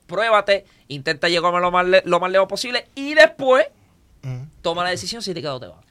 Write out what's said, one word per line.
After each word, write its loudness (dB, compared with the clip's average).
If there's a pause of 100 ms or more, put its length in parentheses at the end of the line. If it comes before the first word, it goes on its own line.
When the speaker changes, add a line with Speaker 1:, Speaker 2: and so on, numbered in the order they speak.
Speaker 1:
pruébate, 0 (240)
intenta -4
llegar 0
lo 0
más 2
le-, 4
lo 0
más -2
lejos 2
posible -8
y -8
después 4 (560)
Speaker 2:
Ujú. -12 (160)
Speaker 1:
toma -4
la -2
decisión -8
si -8
te -10
queda -8
o -10
te -16
va". -20